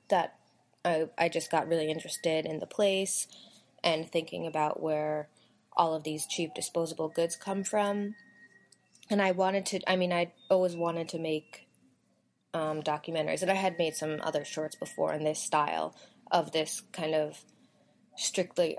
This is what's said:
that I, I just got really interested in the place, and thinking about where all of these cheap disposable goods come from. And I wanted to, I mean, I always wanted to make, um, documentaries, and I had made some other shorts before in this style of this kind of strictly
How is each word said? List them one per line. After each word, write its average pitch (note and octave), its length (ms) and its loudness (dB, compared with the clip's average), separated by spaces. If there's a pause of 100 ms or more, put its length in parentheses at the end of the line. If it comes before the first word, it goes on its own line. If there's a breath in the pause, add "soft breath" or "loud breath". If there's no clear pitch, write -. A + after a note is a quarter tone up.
that - 280 2 (480)
I, D#3+ 320 2
I E3+ 120 4
just E3 220 -2
got D#3 160 2
really D#3+ 220 2
interested D#3+ 560 -2
in D#3 140 -4
the - 80 -8
place, G3 600 2 (560 loud breath)
and E3 260 2
thinking E3 380 -2
about D#3 340 0
where D3+ 460 0 (480 soft breath)
all E3 180 4
of D#3 100 -4
these D#3 220 -4
cheap E3 280 -4
disposable D#3+ 560 -2
goods E3+ 260 0
come G3 280 -4
from. G3+ 520 0 (920)
And G3+ 120 4
I F#3+ 100 4
wanted F#3+ 360 2
to, F#3 220 -2
I F#3+ 60 4
mean, F3+ 180 2
I E3+ 180 0 (180)
always F#3 260 4
wanted E3 340 -2
to D#3+ 100 -6
make, D#3+ 480 -4 (840)
um, D#3 280 -2
documentaries, D#3 600 -2
and F#3 100 2
I F#3+ 40 4
had F#3+ 220 0
made D#3+ 180 0
some D#3 260 -4
other D3+ 240 -2
shorts D#3 300 -6
before D#3 380 -2
in D#3 100 -4
this D#3 180 -2
style D3+ 540 0 (360 loud breath)
of E3 200 2
this D#3 300 -2 (100)
kind D#3 220 -4
of D3+ 300 -2 (720 soft breath)
strictly - 640 0